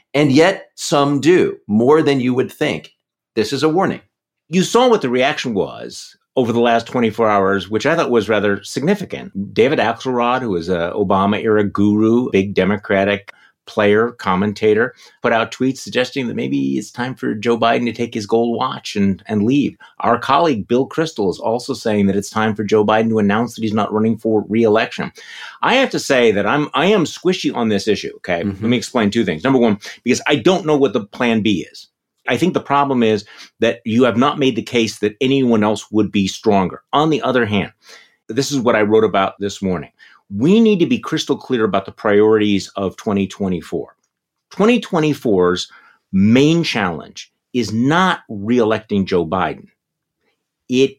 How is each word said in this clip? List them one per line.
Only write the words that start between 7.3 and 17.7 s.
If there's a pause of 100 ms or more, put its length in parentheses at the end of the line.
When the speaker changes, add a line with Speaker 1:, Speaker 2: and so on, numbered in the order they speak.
Speaker 2:
which
I
thought
was
rather
significant.
David
Axelrod,
who
is
a
Obama-era
guru,
big
Democratic (320)
player,
commentator, (300)
put
out
tweets
suggesting
that
maybe
it's
time
for
Joe
Biden